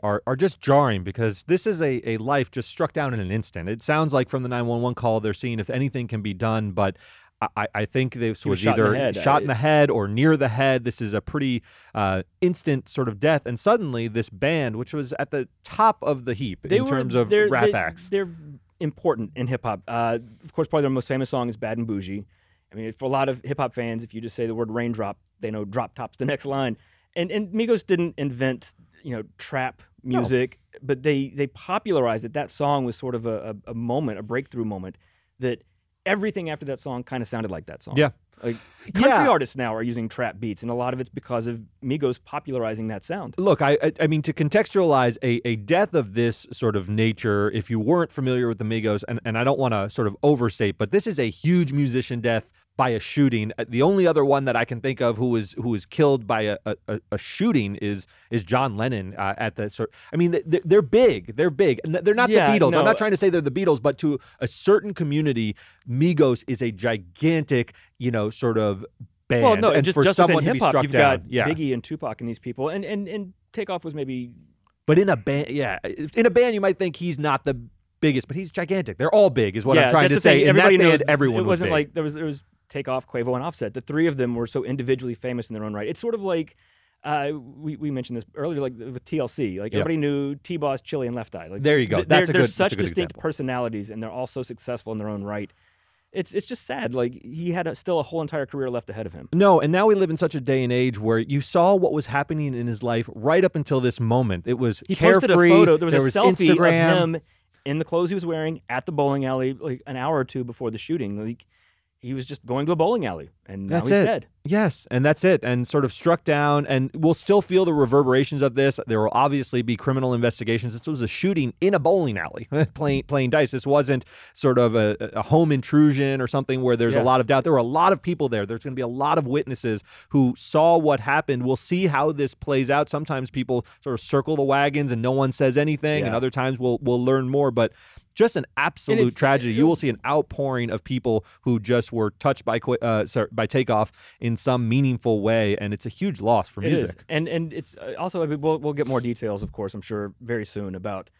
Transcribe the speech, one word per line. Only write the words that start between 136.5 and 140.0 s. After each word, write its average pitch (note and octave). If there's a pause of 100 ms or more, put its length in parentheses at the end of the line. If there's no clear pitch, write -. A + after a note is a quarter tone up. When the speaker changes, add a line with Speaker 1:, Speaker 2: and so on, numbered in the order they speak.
Speaker 1:
we'll, B2
we'll B2
learn C3
more. C#3
But A2+ (400)
just A3+
an D3 (120)
absolute F3
Speaker 2:
And B2
it's A#2+
Speaker 1:
tragedy. C3+
You C3
will E3
see D3+
an A2+